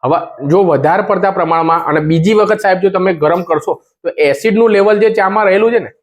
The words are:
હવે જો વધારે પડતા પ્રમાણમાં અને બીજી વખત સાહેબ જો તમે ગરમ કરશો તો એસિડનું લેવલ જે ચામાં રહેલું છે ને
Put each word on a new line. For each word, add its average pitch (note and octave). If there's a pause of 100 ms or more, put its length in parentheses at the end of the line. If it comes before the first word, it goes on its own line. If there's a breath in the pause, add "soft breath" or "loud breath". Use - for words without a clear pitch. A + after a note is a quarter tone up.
હવે C#3+
જો F#3
વધારે D#3+
પડતા F#3+
પ્રમાણમાં E3
અને D#3
બીજી D#3+
વખત G#3+
સાહેબ F#3+
જો F#3+
તમે F#3
ગરમ E3
કરશો - (220)
તો -
એસિડનું A3
લેવલ G#3
જે G#3+
ચામાં G3+
રહેલું G3+
છે A#3
ને G#3+ (120)